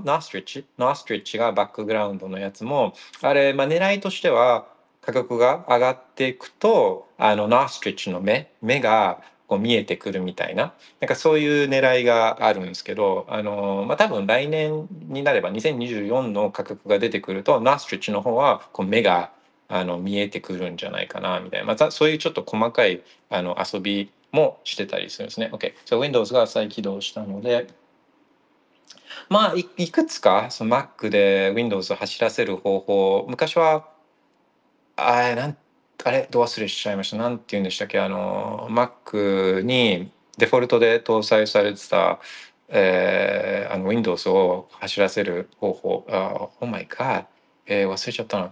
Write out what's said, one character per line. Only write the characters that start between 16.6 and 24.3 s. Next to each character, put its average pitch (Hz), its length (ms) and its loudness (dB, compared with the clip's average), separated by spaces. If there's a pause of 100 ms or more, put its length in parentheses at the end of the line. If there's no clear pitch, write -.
格 - 240 -12
が 101 100 4
出 113 120 0
て 107 100 -4
く 98 120 -8
る 98 120 -6
と、 135 160 4
ノ 123 100 4
ア 147 80 4
ス - 60 -12
ト - 80 -8
リ 95 60 -6
ッ - 20 -14
チ - 100 -6
の 101 120 -2
方 117 120 0
は 135 280 2 (100)
こ 104 100 -6
う 95 40 -2
目 110 180 2
が、 87 260 2 (380)
あ 92 160 -2
の、 87 140 -4
見 98 200 -4
え 101 100 -2
て 101 120 -10
く - 140 -12
る 90 180 -6
ん 85 40 -14
じ - 80 -12
ゃ - 60 -10
な 92 100 -6
い 92 60 -6
か - 140 -12
な、 92 180 -4
み 92 120 -10
た 95 80 -6
い - 20 -4
な。 104 60 -8
ま 110 100 -2
た 151 160 2
そ 151 160 2
う - 20 4
い 156 60 -2
う - 20 -12
ち - 80 -8
ょ 160 40 0
っ - 20 -6
と 104 120 -6
細 113 280 -2
か 117 160 4
い、 90 140 -2 (280)
あ 95 100 -2
の、 90 160 -4 (160)
遊 104 60 -6
び 101 320 -4 (220)